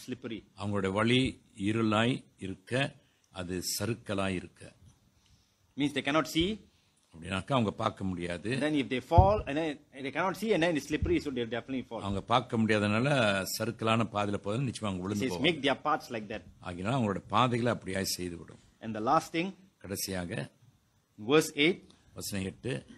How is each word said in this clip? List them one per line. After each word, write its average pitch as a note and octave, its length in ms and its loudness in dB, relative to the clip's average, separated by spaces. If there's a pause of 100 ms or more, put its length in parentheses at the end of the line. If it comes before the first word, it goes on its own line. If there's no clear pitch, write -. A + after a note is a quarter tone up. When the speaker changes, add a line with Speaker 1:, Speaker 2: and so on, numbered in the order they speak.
Speaker 1:
slippery." A#2+ 380 -8 (120)
Speaker 2:
அவங்களுடைய G2+ 340 0
வழி A#2 500 4 (140)
இருளாய் A2 680 2 (120)
இருக்க, A#2+ 580 -4 (340)
அது F2+ 320 -6 (180)
சறுக்கலாய் G2 560 -2
இருக்க. - 400 -12 (1000)
Speaker 1:
Means B2+ 40 -10
they C#3 240 0
cannot C#3+ 300 2
see. F#3 340 0 (460)
Speaker 2:
அப்படின்னாக்கா F#2 380 -4
அவங்க A#2 200 4
பார்க்க A2 320 -2
முடியாது. F2 480 -4
Speaker 1:
And C#3 120 -2
then D3+ 160 2
if A2+ 120 -2
they B2+ 180 -2
fall, F#3+ 380 6
and C#3 100 -2
then C#3+ 480 -6
they C#3 40 -4
cannot E3 300 -2
see, A3 140 0
and D#3+ 100 4
then F3 120 2
it's C#3 140 -4
slippery, D#3+ 280 2
so C#3+ 160 -4
they'll A#2 260 -2
definitely B2+ 300 -6
fall. A2+ 100 -6
Speaker 2:
அவங்க G2 220 -2
பார்க்க A#2+ 360 2
முடியாதனால G#2+ 840 4
சறுக்கலான A2+ 600 0
பாதையில G#2 340 -2
போதும், A2+ 300 -2
நிச்சயமா A2 180 -6
அவங்க F#2 180 -4
Speaker 1:
He F#2 40 -4
Speaker 2:
விழுந்து G#2 200 -2
Speaker 1:
says, - 20 0
Speaker 2:
போவாங்க. - 140 -2
Speaker 1:
"Make D#3+ 160 2
their C3 280 -2
paths D3+ 240 -2
like G#2+ 180 -8
that." G#2 140 -8 (180)
Speaker 2:
ஆகினால் F#2+ 320 -4
அவங்களுடைய G#2 340 0
பாதைகளை A#2 460 2
அப்படியாய் F#2+ 300 -4
செய்துவிடும். F2 560 -8 (200)
Speaker 1:
And A2 140 -8
the G#2+ 80 -4
last D3+ 340 2
thing, F#3 200 -4 (220)
Speaker 2:
கடைசியாக F#2 760 -6 (760)
Speaker 1:
verse D3+ 260 4
eight. D#3 360 2 (240)
Speaker 2:
வசனம் G2 320 -6
எட்டு. - 400 -6 (120)